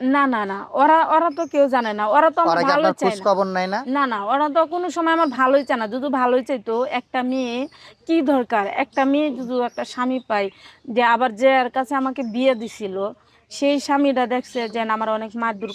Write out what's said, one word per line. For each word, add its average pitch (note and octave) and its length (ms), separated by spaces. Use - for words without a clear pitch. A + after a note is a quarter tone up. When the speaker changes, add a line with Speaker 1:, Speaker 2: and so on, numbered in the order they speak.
Speaker 1:
না, C4+ 260
না, A3 200
না, G3 240
ওরা, D#4 340
ওরা D#4+ 320
তো E4 100
কেউ C#4+ 220
জানে A#3 240
না, G#3 140
ওরা D4 240
তো E4+ 100
আমার E4 120
Speaker 2:
ওরা E4+ 100
কি C#4 80
Speaker 1:
ভালোই C#4+ 160
Speaker 2:
আপনার F#3 60
Speaker 1:
চায় - 180
Speaker 2:
খোঁজ G#3 100
Speaker 1:
না। F#3+ 40
Speaker 2:
খবর G3 220
নেয় F#3 200
না? G#3 200
Speaker 1:
না, C4+ 200
না, G#3 180
ওরা C#4+ 240
তো D#4+ 180
কোনো F4 240
সময় E4 220
আমার E4 160
ভালোই C4 360
চায় C4 140
না। A3 100
যদি B3+ 200
ভালোই B3+ 360
চাইতো, A#3 400
একটা B3+ 380
মেয়ে B3+ 460
কি E4 160
দরকার, A#3+ 440
একটা C4+ 380
মেয়ে C#4+ 300
যদি B3 260
একটা A#3+ 240
স্বামী B3+ 440
পায়, G3+ 220
যে A#3+ 140
আবার A#3 340
যার B3+ 340
কাছে C4 240
আমাকে C4 280
বিয়ে B3 320
দিছিল, G#3 580
সেই C#4+ 300
স্বামীটা C#4 460
দেখছে B3 420
যে A3+ 120
আমার A3 280
অনেক A3 280
মারধর A3 380